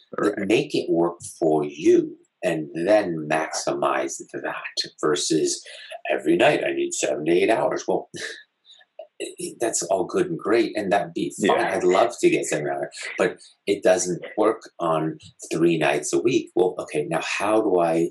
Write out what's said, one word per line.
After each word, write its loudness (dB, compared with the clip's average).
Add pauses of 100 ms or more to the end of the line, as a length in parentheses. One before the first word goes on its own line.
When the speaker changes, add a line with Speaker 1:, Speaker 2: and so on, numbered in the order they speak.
(200)
Speaker 1:
Like, 0
Speaker 2:
Right. -4
Speaker 1:
make 2
it -2
work 0 (200)
for 2
you 2 (260)
and -2
then 2
maximize -2 (160)
that -8
versus 0 (460)
every 0
night 4
I -2
need -4
seven -4
to 2
eight 4
hours. 0
Well, -2
<laughs> -10 (1400)
that's -2
all 0
good 0
and -6
great, 2
and -2
that'd 0
be -4 (160)
fine. 4
Speaker 2:
Yeah. 0
Speaker 1:
I'd -2
love 4
to 6
get 0
seven -2
hours, -4 (300)
but 0 (300)
it 0
doesn't 2 (160)
work 2 (180)
on 0 (340)
three 4
nights 0
a 2
week. 0
Well, 2
okay, -4
now -2
how 0
do 4
I 2